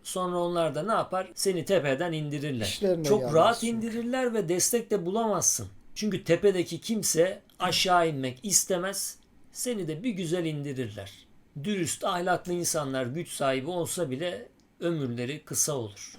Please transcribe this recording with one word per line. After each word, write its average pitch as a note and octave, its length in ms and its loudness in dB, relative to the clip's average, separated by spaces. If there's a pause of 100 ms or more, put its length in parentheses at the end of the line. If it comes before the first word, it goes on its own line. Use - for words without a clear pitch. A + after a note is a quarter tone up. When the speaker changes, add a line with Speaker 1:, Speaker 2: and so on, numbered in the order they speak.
Speaker 1:
Sonra F3+ 360 -2
onlar E3+ 360 2
da D3+ 80 -4
ne G#3+ 100 0
yapar? F#3 420 -2
Seni F3+ 300 0
tepeden E3 480 2
indirirler. D3 520 -4
Speaker 2:
İşlerine E3 400 0
Speaker 1:
Çok G3+ 160 6
Speaker 2:
gelmez C3 140 0
Speaker 1:
rahat G#3+ 260 6
Speaker 2:
çünkü. A3+ 160 -2
Speaker 1:
indirirler A#3 580 -2
ve F#3 140 0
destek F#3 420 2
de F#3 160 0
bulamazsın. F#3+ 640 0 (260)
Çünkü - 300 -2
tepedeki E3+ 560 2
kimse G3 640 0 (160)
aşağı F3 500 4
inmek C3 340 -4
istemez. F#3+ 760 0 (340)
Seni G#3 360 -4
de D#3 140 -6
bir B3+ 80 -2
güzel F3+ 340 -2
indirirler. C3 680 -4 (520)
Dürüst, F#3+ 400 -2
ahlaklı F3+ 480 0
insanlar C#3+ 540 -2
güç D#3 220 -6
sahibi C3+ 420 0
olsa E3+ 400 -2
bile F3 380 -6 (320)
ömürleri C#3 640 -2
kısa - 280 -2
olur. A2 460 -8